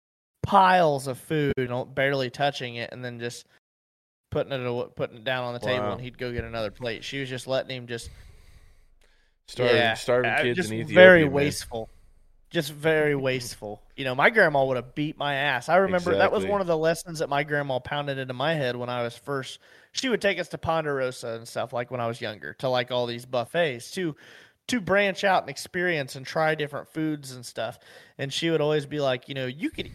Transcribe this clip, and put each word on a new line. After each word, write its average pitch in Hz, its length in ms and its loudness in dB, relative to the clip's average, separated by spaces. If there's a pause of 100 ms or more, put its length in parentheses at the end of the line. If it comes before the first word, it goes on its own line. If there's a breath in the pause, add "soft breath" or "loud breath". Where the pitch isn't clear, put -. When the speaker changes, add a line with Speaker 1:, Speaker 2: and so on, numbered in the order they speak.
(440)
Speaker 1:
piles 180 640 6
of 123 100 -6
food 147 400 0
and 123 140 -2
o-, 123 120 -2
barely 135 460 0
touching 135 460 -4
it 117 160 -8
and 127 120 -12
then 120 140 -10
just 117 280 -8 (840 soft breath)
putting 143 220 -2
it 127 120 -4
aw-, 120 240 -4
putting - 300 -8
it 110 60 -14
down 127 200 -2
on 120 100 -6
the 120 60 -8
table, 127 260 -2
Speaker 2:
Wow. 101 60 -4
Speaker 1:
and 95 80 -10
he'd - 160 -14
go 123 160 -6
get 117 120 -6
another 113 260 -6
plate. 113 340 -8
She 139 160 -8
was 135 80 -8
just 127 180 -10
letting 131 300 -4
him 123 100 -12
just 117 220 -10 (1400 soft breath)
Speaker 2:
Starving, 123 280 2
Speaker 1:
Yeah. 113 180 4
Speaker 2:
starving 123 380 2
Speaker 1:
Uh, 143 100 2
Speaker 2:
kids 123 140 0
Speaker 1:
just 107 160 -2
Speaker 2:
in 110 80 -4
Ethiopia, 151 160 -4
Speaker 1:
very 180 260 12
Speaker 2:
man. 143 100 2
Speaker 1:
wasteful. 143 560 -4 (600)
Just 156 220 -4
very 151 440 2
Speaker 2:
<laughs> 135 120 0
Speaker 1:
wasteful. 110 540 -6 (140)
You 135 80 -6
know, 127 100 -2
my 185 160 6
grandma 160 340 6
would 131 120 0
have 123 180 -8
beat 151 240 -4
my 143 160 -2
ass. 135 340 0
I 165 80 6
remember 185 400 4
that 185 160 4
was 220 120 2
Speaker 2:
Exactly. 196 80 -2
Speaker 1:
one 202 80 2
of 185 60 -2
the 170 100 2
lessons 160 440 -2
that 139 80 -2
my 143 140 0
grandma 143 360 -2
pounded 143 400 -6
into 127 160 -6
my 143 200 0
head 127 220 -2
when 120 120 -6
I 123 140 -2
was 117 140 -6
first. 135 420 -8 (340 soft breath)
She - 160 -4
would 220 120 0
take 196 180 0
us 170 100 -6
to 156 100 -10
Ponderosa 143 680 -2
and 117 200 -10
stuff, 117 240 -6
like, 123 180 -6
when 123 100 -6
I 117 60 -2
was 117 140 -4
younger, 104 340 -8
to, - 140 -4
like, 123 220 0
all 123 160 0
these 120 180 -8
buffets 127 680 -2
to, 175 220 -4 (540 loud breath)
to 247 120 0
branch 196 440 2
out 185 180 4
and - 80 -8
experience 165 680 -4
and 131 100 -12
try 160 280 2
different 143 340 -6
foods 151 440 -4
and 127 140 -14
stuff. 113 320 -6 (400 loud breath)
And 139 140 -4
she 170 180 0
would 160 100 4
always 151 240 2
be 147 160 -6
like, 131 280 0
you 143 60 -8
know, 131 120 -4
"You 156 240 -6
can - 240 -10